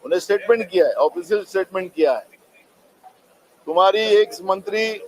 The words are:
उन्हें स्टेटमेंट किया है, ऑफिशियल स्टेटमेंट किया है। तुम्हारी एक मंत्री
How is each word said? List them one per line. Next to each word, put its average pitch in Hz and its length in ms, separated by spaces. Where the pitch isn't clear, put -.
उन्हें 165 140
स्टेटमेंट 202 500
किया 175 180
है, 113 60
ऑफिशियल 165 520
स्टेटमेंट 185 480
किया 156 200
है। - 140
तुम्हारी 185 340
एक 208 300
मंत्री 202 680